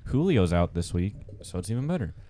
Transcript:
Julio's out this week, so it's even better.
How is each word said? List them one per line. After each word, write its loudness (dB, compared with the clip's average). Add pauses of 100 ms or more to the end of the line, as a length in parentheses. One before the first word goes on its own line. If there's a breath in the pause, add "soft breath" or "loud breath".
Julio's 4
out 4
this -4
week, 0 (260)
so -10
it's -6
even -2
better. -2 (160 soft breath)